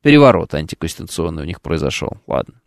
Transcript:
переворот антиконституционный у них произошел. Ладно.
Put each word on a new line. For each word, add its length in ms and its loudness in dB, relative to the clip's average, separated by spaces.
переворот 520 4
антиконституционный 880 -8
у 40 -10
них 140 -12
произошел. 560 -4
Ладно. 280 -6